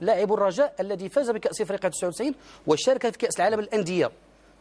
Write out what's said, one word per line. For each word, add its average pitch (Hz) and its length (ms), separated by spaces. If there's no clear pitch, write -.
لاعبو 185 320
الرجاء 202 460
الذي 190 300
فاز 277 200
بكأس 220 320
إفريقيا 196 280
تسعة - 180
وتسعين 240 280
وشارك 233 440
في - 60
كأس - 220
العالم 214 220
للأندية؟" 180 500